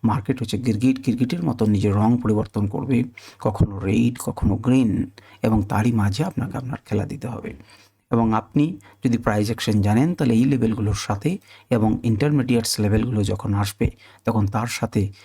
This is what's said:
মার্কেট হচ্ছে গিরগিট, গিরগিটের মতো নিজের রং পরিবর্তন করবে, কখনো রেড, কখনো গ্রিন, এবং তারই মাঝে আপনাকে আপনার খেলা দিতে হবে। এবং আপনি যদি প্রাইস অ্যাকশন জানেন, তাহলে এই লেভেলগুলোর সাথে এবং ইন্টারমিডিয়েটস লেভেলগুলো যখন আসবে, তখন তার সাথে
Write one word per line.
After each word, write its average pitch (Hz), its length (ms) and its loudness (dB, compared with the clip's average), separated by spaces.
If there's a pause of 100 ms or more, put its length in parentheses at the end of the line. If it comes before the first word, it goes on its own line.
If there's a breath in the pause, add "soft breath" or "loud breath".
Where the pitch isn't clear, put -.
মার্কেট 123 360 0
হচ্ছে 117 180 -4
গিরগিট, 123 480 0
গিরগিটের 170 380 -2
মতো 123 220 0
নিজের 101 280 2
রং 113 280 4
পরিবর্তন 104 440 0
করবে, 123 380 -2 (360 loud breath)
কখনো 101 380 0
রেড, 117 400 0
কখনো - 380 -2
গ্রিন, 123 540 0 (320 loud breath)
এবং 110 200 2
তারই 110 300 0
মাঝে 104 320 0
আপনাকে 123 320 -6
আপনার 127 300 -8
খেলা - 200 -2
দিতে 147 220 -10
হবে। - 260 -10 (560 soft breath)
এবং 113 240 2
আপনি 147 440 0 (260 loud breath)
যদি 117 140 2
প্রাইস 104 280 0
অ্যাকশন 107 360 0
জানেন, 120 320 4
তাহলে 123 200 0
এই 117 100 4
লেভেলগুলোর 113 500 0
সাথে 123 440 -4 (320 loud breath)
এবং 110 320 2
ইন্টারমিডিয়েটস 120 800 0
লেভেলগুলো 107 440 2
যখন 101 300 -2
আসবে, 104 360 0 (340 loud breath)
তখন 107 220 0
তার 107 200 -2
সাথে 110 420 -2 (160 loud breath)